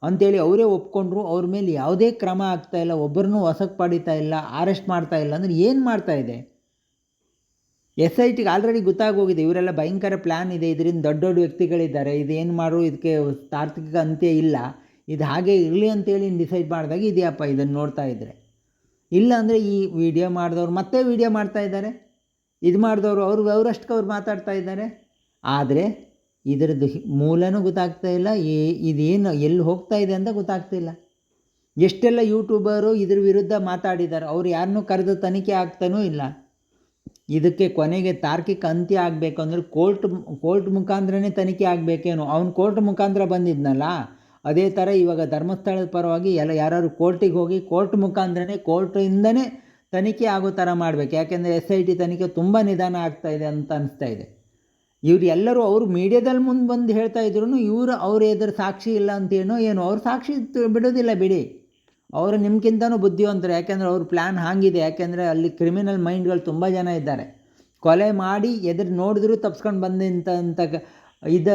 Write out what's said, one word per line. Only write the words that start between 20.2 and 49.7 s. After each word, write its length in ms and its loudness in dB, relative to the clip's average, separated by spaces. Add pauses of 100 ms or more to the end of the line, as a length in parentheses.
ಮಾಡಿದವ್ರು 420 -2
ಮತ್ತೆ 320 0
ವಿಡಿಯೋ 260 2
ಮಾಡ್ತಾ 300 -2
ಇದ್ದಾರೆ, 600 -8 (440)
ಇದು 160 4
ಮಾಡಿದವರು 440 2
ಅವ್ರು, 260 2
ಅವರಷ್ಟಕ್ಕೆ 440 0
ಅವ್ರು 140 0
ಮಾತಾಡ್ತಾ 440 -6
ಇದ್ದಾರೆ. 600 -8 (320)
ಆದರೆ 680 -2 (340)
ಇದರದ್ದು 400 0
ಹಿ-, 220 -4
ಮೂಲನೂ 540 2
ಗೊತ್ತಾಗ್ತಾ 460 -2
ಇಲ್ಲ, 260 0
ಈ, 380 0 (180)
ಇದೇನು 440 2
ಎಲ್ಲಿ 260 2
ಹೋಗ್ತಾ 360 0
ಇದೆ 180 0
ಅಂತ 180 -2
ಗೊತ್ತಾಗ್ತಾ 440 -6
ಇಲ್ಲ. 140 -4 (880)
ಎಷ್ಟೆಲ್ಲ 460 4
ಯೂಟ್ಯೂಬರು 720 2
ಇದ್ರ 240 2
ವಿರುದ್ಧ 340 2
ಮಾತಾಡಿದ್ದಾರೆ, 720 -2
ಅವ್ರು 240 -2
ಯಾರನ್ನೂ 320 0
ಕರೆದು 340 0
ತನಿಖೆ 360 -2
ಆಗ್ತಾನೂ 500 -2
ಇಲ್ಲ. 200 -2 (1080)
ಇದಕ್ಕೆ 400 2
ಕೊನೆಗೆ 440 0
ತಾರ್ಕಿಕ 520 -4
ಅಂತ್ಯ 340 0
ಆಗಬೇಕು 420 -2
ಅಂದ್ರೆ 200 -2
ಕೋರ್ಟ್, 640 -2 (160)
ಕೋರ್ಟ್ 280 0
ಮುಖಾಂತರನೇ 600 0
ತನಿಖೆ 360 0
ಆಗಬೇಕೇನೋ. 600 0
ಅವ್ನು 260 0
ಕೋರ್ಟ್ 300 2
ಮುಖಾಂತರ 440 2
ಬಂದಿದ್ನಲ್ಲ, 580 0 (640)
ಅದೇ 240 2
ಥರ 180 0
ಇವಾಗ 420 2
ಧರ್ಮಸ್ಥಳದ 580 -4
ಪರವಾಗಿ 480 0
ಎಲ್ಲ 160 0
ಯಾರಾದ್ರು 380 0
ಕೋರ್ಟಿಗೆ 440 2
ಹೋಗಿ 260 0
ಕೋರ್ಟ್ 360 0
ಮುಖಾಂತರನೇ, 640 -2
ಕೋರ್ಟಿಂದನೇ 1080 0 (280)